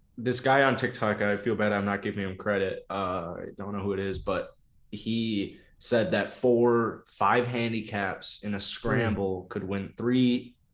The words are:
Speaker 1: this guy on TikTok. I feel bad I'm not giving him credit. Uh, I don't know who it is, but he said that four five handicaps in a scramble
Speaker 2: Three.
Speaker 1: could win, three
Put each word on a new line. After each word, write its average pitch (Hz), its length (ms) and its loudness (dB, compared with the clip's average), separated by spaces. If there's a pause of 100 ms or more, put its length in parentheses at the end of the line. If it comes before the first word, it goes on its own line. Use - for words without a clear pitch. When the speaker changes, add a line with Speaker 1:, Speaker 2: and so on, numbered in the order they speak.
(160)
Speaker 1:
this 123 240 -2
guy 139 220 6
on 131 140 6
TikTok. 110 460 0
I 104 140 2
feel 107 200 -2
bad 104 160 2
I'm 101 120 0
not 101 180 -2
giving 104 260 -4
him 95 80 -8
credit. 98 520 -2
Uh, 92 500 -4
I - 80 -10 (120)
don't 98 140 -8
know 101 100 -4
who 101 100 -2
it 95 80 -2
is, 98 180 -4
but - 380 -4 (360)
he 110 680 -4 (200)
said 107 340 2
that 104 180 0
four 117 800 4
five 117 380 2
handicaps 113 1000 -4
in 104 100 -4
a 98 60 -4
scramble 101 840 0
Speaker 2:
Three. 92 60 -20
Speaker 1:
could 98 200 -6
win, 98 280 -4
three 123 560 2 (220)